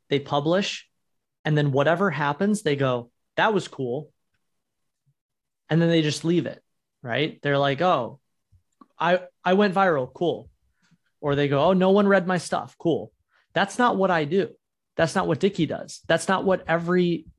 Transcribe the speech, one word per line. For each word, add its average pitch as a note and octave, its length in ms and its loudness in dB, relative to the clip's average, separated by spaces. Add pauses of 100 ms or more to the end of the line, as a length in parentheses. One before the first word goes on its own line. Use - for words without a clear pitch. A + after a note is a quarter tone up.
they C#3+ 100 0
publish, D3 680 -2 (540)
and D#3 140 0
then D3 140 2
whatever D#3+ 400 2
happens, D3+ 500 -2
they D3 140 0
go, B2+ 360 -2 (240)
"That G#3 180 2
was F#3+ 140 -2
cool." C3+ 440 -8 (1600)
And D#3+ 120 2
then E3+ 80 2
they E3 140 4
just D3+ 200 -2
leave E3 220 0
it, - 180 -12 (380)
right? C3 400 -4
They're C#3+ 160 0
like, C#3 240 0
"Oh, C#3 380 0 (800)
I, F3+ 220 2 (220)
I F3+ 100 2
went G3+ 200 2
viral, E3 400 0
cool." B2+ 360 -4 (720)
Or D3 140 -2
they C#3+ 120 0
go, C#3+ 220 2
"Oh, F#3+ 40 4
no F#3 160 4
one G3+ 180 4
read F#3+ 200 2
my F#3 100 0
stuff, - 400 -6
cool." B2+ 340 -4 (420)
That's G3 260 -2
not A#3+ 180 2
what F#3+ 140 0
I D#3+ 140 0
do. E3+ 240 -2 (460)
That's D#3+ 200 0
not F3+ 120 -2
what D#3+ 120 0
Dickie F#3+ 260 0
does. - 420 -10
That's E3 200 0
not F#3+ 160 0
what F#3 240 0
every E3+ 580 0 (140)